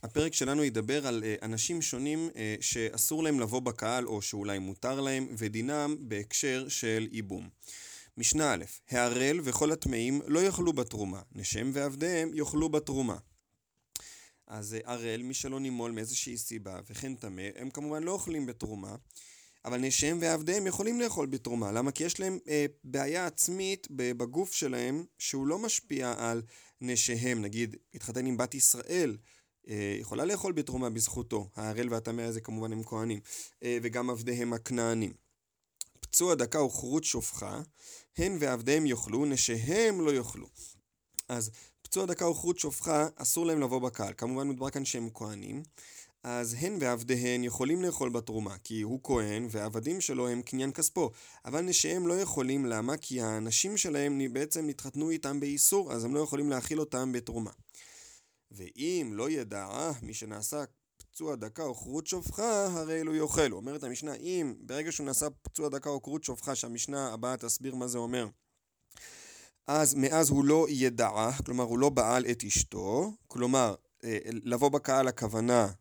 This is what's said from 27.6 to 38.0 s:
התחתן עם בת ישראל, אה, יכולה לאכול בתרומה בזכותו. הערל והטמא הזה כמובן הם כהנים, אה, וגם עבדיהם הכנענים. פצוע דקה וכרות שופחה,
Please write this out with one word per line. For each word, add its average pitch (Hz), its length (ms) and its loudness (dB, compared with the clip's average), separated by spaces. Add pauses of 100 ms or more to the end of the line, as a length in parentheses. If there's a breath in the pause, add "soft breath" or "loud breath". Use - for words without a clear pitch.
התחתן 127 320 -4
עם 123 100 0
בת 123 180 -2
ישראל, 131 640 4 (520 soft breath)
אה, 101 320 -2
יכולה 110 240 -2
לאכול 190 280 -2
בתרומה 127 380 -2
בזכותו. 113 640 -2
הערל 110 360 -2
והטמא 117 320 -2
הזה 113 180 -4
כמובן 113 320 -6
הם 110 100 -4
כהנים, 110 380 -4 (420 loud breath)
אה, 120 200 0
וגם 123 280 -2
עבדיהם 120 420 -2
הכנענים. 113 600 0 (880)
פצוע 175 340 4
דקה 127 280 2
וכרות 135 420 0
שופחה, 107 560 -4 (560 loud breath)